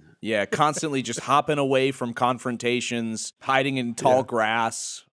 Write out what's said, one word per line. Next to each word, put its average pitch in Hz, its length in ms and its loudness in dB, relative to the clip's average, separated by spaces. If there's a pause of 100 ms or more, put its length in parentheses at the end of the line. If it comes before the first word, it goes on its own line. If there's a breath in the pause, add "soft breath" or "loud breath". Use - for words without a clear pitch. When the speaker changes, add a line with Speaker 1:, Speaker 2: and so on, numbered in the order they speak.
(220)
Speaker 1:
Yeah, 104 240 0
constantly 151 560 0
just 113 200 -6
hopping 147 360 2
away 135 340 2
from 120 220 -6
confrontations, 120 1300 -2
hiding 135 360 0
in 120 180 -4
tall 127 220 4
Speaker 2:
Yeah. 131 60 2
Speaker 1:
grass, 113 840 -2 (100)